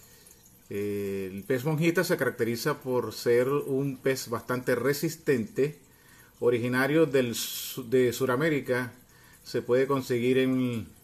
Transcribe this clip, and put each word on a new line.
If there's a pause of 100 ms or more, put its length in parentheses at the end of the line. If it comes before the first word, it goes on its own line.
(720)
Eh,
el
pez
monjita
se
caracteriza
por
ser
un
pez
bastante
resistente, (640)
originario
del
su-,
de
Sudamérica. (520)
Se
puede
conseguir
en (160)